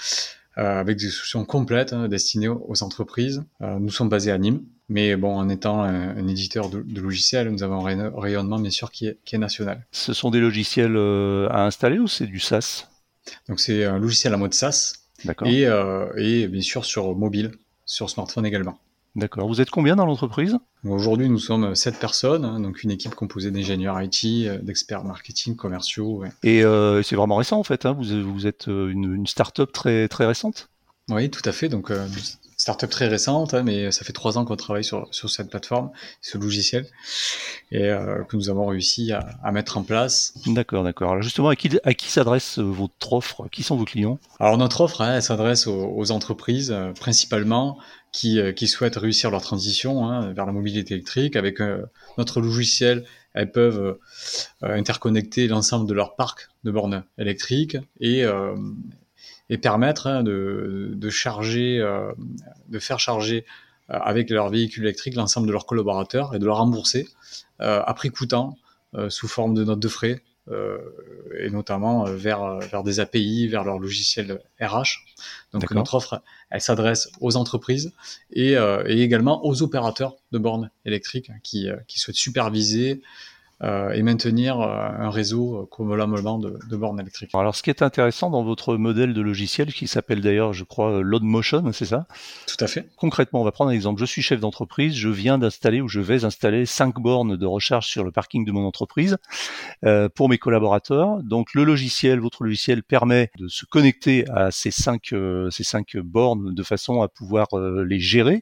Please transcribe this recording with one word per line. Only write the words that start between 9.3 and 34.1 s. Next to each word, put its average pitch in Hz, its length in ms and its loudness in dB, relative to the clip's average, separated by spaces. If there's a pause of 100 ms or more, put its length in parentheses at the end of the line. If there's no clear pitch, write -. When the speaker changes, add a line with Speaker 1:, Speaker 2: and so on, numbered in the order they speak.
Speaker 1:
est - 20 0
national. 107 540 -4
Speaker 2:
Ce - 220 -4
sont 120 180 0
des 117 80 4
logiciels, 113 560 2
euh, 101 560 2
à 101 120 4
installer 127 360 2
ou 233 80 4
c'est - 180 -2
du 95 140 -8
SaaS ? - 480 -2 (600)
Speaker 1:
Donc 107 120 -6
c'est 107 260 2
un 98 140 2
logiciel 113 340 2
en 101 60 2
mode 98 160 0
SaaS - 380 0 (320)
Speaker 2:
D'accord. 107 220 -2
Speaker 1:
et, 131 200 6
euh, 98 400 2 (100)
et 110 300 2
bien 95 140 -4
sûr 120 220 -4
sur 95 320 -2
mobile, 104 360 0 (340)
sur - 240 -6
smartphone 107 380 -4
également. 95 320 -4 (340)
Speaker 2:
D'accord. 104 320 -4
Vous 113 140 -2
êtes 127 100 4
combien 160 280 4
dans 190 80 4
l'entreprise ? 147 520 0 (280)
Speaker 1:
Aujourd'hui, 110 420 2
nous 120 100 4
sommes 110 380 0
sept 117 240 -2
personnes, 135 460 0
hein, 113 160 -4
donc 98 200 -6
une 107 100 0
équipe 98 220 -6
composée 101 380 -6
d'ingénieurs 95 500 -2
I 95 80 -4
T, 113 380 0
euh, 98 120 -4
d'experts 98 440 -6
marketing, 110 540 -8
commerciaux, 101 600 -4
ouais. 95 100 -8 (140)
Speaker 2:
Et, 113 200 8
euh, 104 400 6
c'est - 140 0
vraiment 104 180 4
récent 127 240 2
en 202 40 0
fait, - 220 -2
hein. 127 60 2
Vous, 104 320 -2
vous 98 240 -2
êtes, - 220 -6
euh, 98 200 0
une, 95 240 -2
une 98 140 -2
start-up - 460 -2
très, 113 340 2
très - 180 0
récente ? 160 440 -2 (400)
Speaker 1:
Oui, 117 200 0
tout - 140 -12
à 104 80 0
fait. - 160 -2
Donc, 110 240 -2
euh, 98 160 -2
une - 480 -12
start-up - 340 -4
très 117 200 0
récente, 139 440 0
hein, 127 100 2
mais 101 280 0
ça - 140 -2
fait - 80 -10